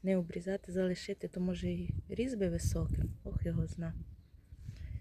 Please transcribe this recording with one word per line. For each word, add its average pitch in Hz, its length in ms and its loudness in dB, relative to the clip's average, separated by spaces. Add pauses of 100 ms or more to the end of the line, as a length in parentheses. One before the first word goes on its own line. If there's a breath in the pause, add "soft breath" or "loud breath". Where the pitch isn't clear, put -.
не 190 140 6
обрізати, 180 540 -2
залишити, 185 560 0
то, 180 120 -4
може, 180 320 0
і 175 220 0 (160)
ріс 247 240 0
би 196 160 2
високим. - 640 2 (100)
Ох, - 220 0
його 165 220 2
зна. 165 260 -4 (1080 loud breath)